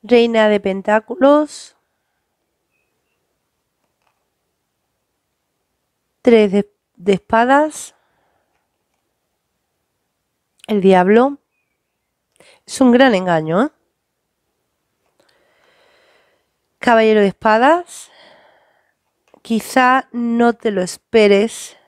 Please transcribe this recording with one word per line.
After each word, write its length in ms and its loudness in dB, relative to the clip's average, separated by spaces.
Reina 420 2
de 100 0
Pentáculos. 1160 -2
Tres 300 2
de, 200 -2
de 180 -4
espadas. 840 -2
El 140 -2
diablo. 580 2
Es 140 -6
un 100 4
gran 240 2
engaño, 480 -2
¿eh? 60 -4
Caballero 440 2
de 80 2
espadas. 800 -2
Quizá 680 -2
no 420 -2
te 160 -6
lo 140 -4
esperes. 920 -2